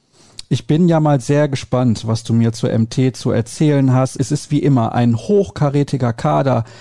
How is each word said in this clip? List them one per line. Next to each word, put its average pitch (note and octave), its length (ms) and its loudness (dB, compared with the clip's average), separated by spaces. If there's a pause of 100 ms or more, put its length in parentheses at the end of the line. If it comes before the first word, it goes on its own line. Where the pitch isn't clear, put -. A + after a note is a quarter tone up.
(500)
Ich - 160 -4
bin D#3+ 200 2
ja D#3+ 140 4
mal D3 200 2
sehr D3 280 0
gespannt, B2+ 580 -2
was A2 160 -2
du A2+ 120 -2
mir A#2 180 2
zur - 180 -4
M A2+ 200 0
T C3 220 0
zu - 180 -4
erzählen C3+ 640 0
hast. C3 260 0
Es - 100 -4
ist - 200 -6
wie D3 120 0
immer B2+ 320 2
ein A#2+ 220 2
hochkarätiger C#3+ 960 0
Kader, C3+ 520 0 (160)